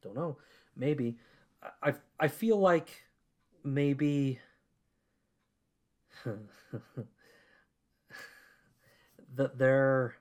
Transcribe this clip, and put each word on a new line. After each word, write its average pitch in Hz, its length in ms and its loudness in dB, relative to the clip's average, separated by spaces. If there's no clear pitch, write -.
Don't 135 80 -6
know. 156 140 -6
Maybe. 127 400 -2
I, 147 80 2
I, 143 40 -2
I 156 80 2
feel 220 300 0
like 175 460 2
maybe 143 720 0
<laughs> - 0 -
that 131 240 -4
they're 131 640 2